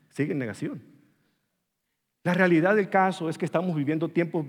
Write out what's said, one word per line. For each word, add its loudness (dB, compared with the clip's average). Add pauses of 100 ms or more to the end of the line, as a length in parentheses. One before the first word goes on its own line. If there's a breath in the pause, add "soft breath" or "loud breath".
(120)
Sigue -4
en -4
negación. -8 (1400)
La 2
realidad 4
del 0
caso 0
es -8
que -4
estamos -2
viviendo -2
tiempos -2